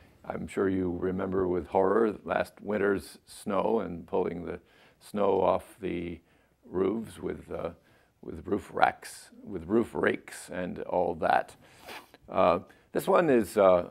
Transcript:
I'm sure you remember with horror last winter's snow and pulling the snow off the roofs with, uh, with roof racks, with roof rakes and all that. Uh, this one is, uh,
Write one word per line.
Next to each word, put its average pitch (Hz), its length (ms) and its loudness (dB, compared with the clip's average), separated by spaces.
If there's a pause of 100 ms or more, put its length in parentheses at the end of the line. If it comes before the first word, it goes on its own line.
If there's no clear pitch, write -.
(240)
I'm - 240 -10
sure 98 220 0
you 92 300 -2
remember 92 480 -2
with 90 200 -2
horror 98 560 4
last 90 380 -2
winter's 101 640 -2
snow 104 540 -2
and 87 260 -8
pulling 92 400 -2
the 85 140 -8 (400)
snow 98 420 0
off 90 400 0
the 87 380 -6 (460)
roofs 95 540 -2
with, 82 320 -8
uh, 87 200 -6 (500)
with - 240 -12
roof - 260 -4
racks, - 600 0 (120)
with 87 220 -10
roof 107 280 2
rakes - 600 -2
and 90 300 -8
all 90 320 -2
that. - 400 0 (720)
Uh, 92 300 4 (340)
this 160 140 -2
one 185 220 4
is, 113 280 4
uh, 92 340 6